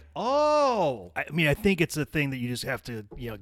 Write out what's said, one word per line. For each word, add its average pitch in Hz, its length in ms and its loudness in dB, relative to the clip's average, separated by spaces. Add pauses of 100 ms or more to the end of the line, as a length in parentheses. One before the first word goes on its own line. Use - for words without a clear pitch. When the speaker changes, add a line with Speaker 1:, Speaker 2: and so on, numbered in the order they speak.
(160)
Speaker 1:
"Oh." 240 1000 2
Speaker 2:
I 143 160 -4
mean, 160 160 2
I 143 60 6
think 190 280 2
it's 156 160 -2
a 147 80 0
thing 143 260 0
that 131 60 -6
you 120 120 -2
just 123 140 -4
have 135 200 -4
to, 110 220 -8 (120)
you 120 140 -8
know, 107 100 -8